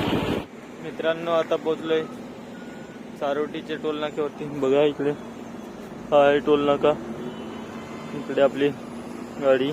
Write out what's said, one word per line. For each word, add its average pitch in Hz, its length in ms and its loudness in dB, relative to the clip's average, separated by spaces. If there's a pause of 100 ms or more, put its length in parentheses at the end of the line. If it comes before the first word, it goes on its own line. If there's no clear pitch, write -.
(840)
मित्रांनो, 165 480 -2
आता 160 260 2
पोहोचलोय 160 460 0 (1160)
चारोटीच्या 151 560 -2
टोल 151 220 -2
नाक्यावरती. 151 460 -4
बघा 143 380 4
इकडे 147 280 2
हा - 1160 0
आहे 147 120 8
टोल 143 220 4
नाका. 143 320 4 (1200)
इकडे 139 260 -2
आपली 139 280 6 (720)
गाडी, 135 300 6